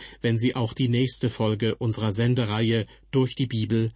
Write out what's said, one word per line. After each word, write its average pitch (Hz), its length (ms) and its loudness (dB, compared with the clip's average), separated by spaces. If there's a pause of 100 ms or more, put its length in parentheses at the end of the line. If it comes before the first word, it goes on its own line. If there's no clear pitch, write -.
(200)
wenn 117 180 2
Sie 120 160 2
auch 117 200 -2
die 127 140 0
nächste 127 400 0
Folge 110 460 0
unserer 110 380 -2
Sendereihe 113 760 0 (240)
Durch 131 240 0
die 131 140 -2
Bibel 113 480 0